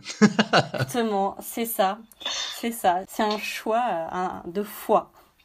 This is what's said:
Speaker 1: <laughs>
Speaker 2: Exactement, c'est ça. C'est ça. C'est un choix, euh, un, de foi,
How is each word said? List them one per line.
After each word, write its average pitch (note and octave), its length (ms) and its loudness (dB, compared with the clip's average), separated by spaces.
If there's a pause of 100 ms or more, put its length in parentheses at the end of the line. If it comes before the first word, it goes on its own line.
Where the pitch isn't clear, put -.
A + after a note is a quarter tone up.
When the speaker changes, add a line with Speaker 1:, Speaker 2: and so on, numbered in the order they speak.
Speaker 1:
<laughs> - 120 -14
Speaker 2:
Exactement, G#3 1200 2
c'est - 240 -6
ça. G#3+ 340 0 (600)
C'est A#3 120 -2
ça. F#3+ 360 2
C'est - 160 -2
un G#3+ 140 0
choix, - 520 -2
euh, E3 220 -2
un, F#3 360 -4
de F3+ 160 -4
foi, - 480 2 (340)